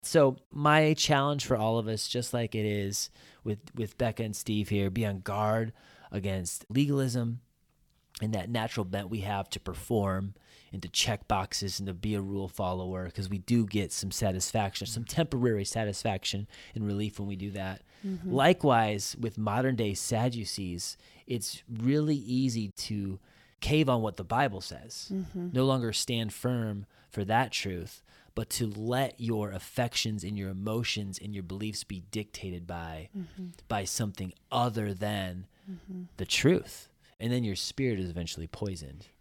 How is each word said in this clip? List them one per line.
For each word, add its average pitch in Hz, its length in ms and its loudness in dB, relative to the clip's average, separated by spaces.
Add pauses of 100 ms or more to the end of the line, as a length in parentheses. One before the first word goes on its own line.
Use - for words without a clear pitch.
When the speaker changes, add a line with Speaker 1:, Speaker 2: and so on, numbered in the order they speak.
Speaker 1:
So 139 320 6 (160)
my 151 440 6
challenge 143 500 2
for 131 100 4
all 113 240 4
of 107 80 -2
us, 110 220 -2
just - 240 -2
like 117 220 0
it 107 100 2
is 101 440 -2 (360)
with, 107 140 -2 (140)
with 110 240 -4
Becca 113 260 0
and 107 120 -4
Steve 104 320 0
here, 101 220 2
be 110 160 0
on 98 160 -2
guard 107 500 0 (400)
against 95 580 -4
legalism 127 720 2 (840)
and 107 120 0
that 98 160 -2
natural 113 340 0
bent 95 260 -4
we 107 120 -2
have 98 300 -2
to - 80 -6
perform 98 760 0 (400)
and 98 80 -6
to 90 80 -10
check - 380 0
boxes 98 520 0
and 98 80 -4
to 95 60 -4
be 104 220 -2
a 101 60 0
rule 98 280 -2
follower, 92 600 -2
'cause 95 200 -4
we 98 80 -2
do 113 280 4
get 98 260 0
some 98 200 -4
satisfaction, 98 760 0
some 117 180 -4
temporary 120 580 2
satisfaction 101 840 -2 (280)
and 107 100 -2
relief 104 340 -2
when 101 80 -4
we 101 100 -4
do 98 140 -6
that. 95 320 -6 (220)
Speaker 2:
Mm-hmm. 185 280 -4
Speaker 1:
Likewise, 123 840 4
with 113 180 -4
modern 113 380 2
day 107 180 0
Sadducees, 101 1040 -2 (280)
it's - 440 -6
really 139 480 4
easy 117 520 2
to 98 500 -4 (420)
cave 156 280 4
on 123 120 4
what 107 160 -2
the 98 80 -6
Bible 113 360 0
says, - 520 -12
Speaker 2:
Mm-hmm. 180 400 -6
Speaker 1:
no 127 120 4
longer 127 280 2
stand 113 400 -2
firm 110 520 -2 (240)
for 104 160 -2
that 117 260 4
truth, - 520 -6 (320)
but 113 160 -4
to 117 160 0
let 117 540 -2
your 107 300 0
affections 107 720 -2
and 104 140 -4
your 98 120 -4
emotions 104 680 -2
and 104 160 -8
your 98 100 -6
beliefs 98 420 -6
be 95 160 -8 (100)
dictated 92 560 -6
by, 85 500 -8
Speaker 2:
Mm-hmm. 180 300 -10 (220)
Speaker 1:
by 104 160 0
something 98 480 -4 (180)
other 113 420 0
than 95 540 -4 (240)
Speaker 2:
Mm-hmm. 185 320 -12 (140)
Speaker 1:
the - 80 -4
truth. - 640 2 (320)
And 117 100 0
then 123 140 2
your 98 100 0
spirit 120 440 0
is 92 100 -2
eventually 82 380 -4
poisoned. 82 600 -8 (140)